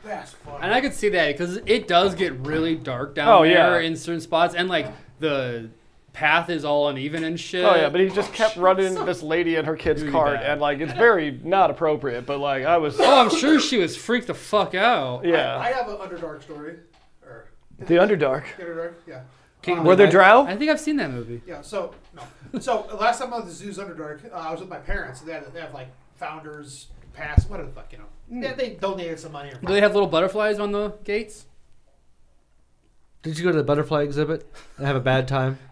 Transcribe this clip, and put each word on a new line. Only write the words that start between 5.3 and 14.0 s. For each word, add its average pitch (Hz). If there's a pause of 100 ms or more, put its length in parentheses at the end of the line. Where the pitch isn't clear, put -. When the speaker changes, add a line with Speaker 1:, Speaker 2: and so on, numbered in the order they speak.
Speaker 2:
path 160
is 156
all 147
uneven 147
and 165
shit. 180
Speaker 3:
Oh, 185
yeah, 156
but 175
he 190
just 202
kept 220
running 185
Speaker 1:
Jesus. 185
Speaker 3:
this 175
lady 165
in 156
her 156
kid's 151
Speaker 2:
Really 147
Speaker 3:
cart, 147
Speaker 2:
bad. 139
Speaker 3:
and, 147
like, 147
it's 151
very 165
not 175
appropriate, 143
but, 139
like, 139
I 170
was 151
Speaker 2:
Oh, 269
I'm 226
sure 294
she 247
was 170
freaked 233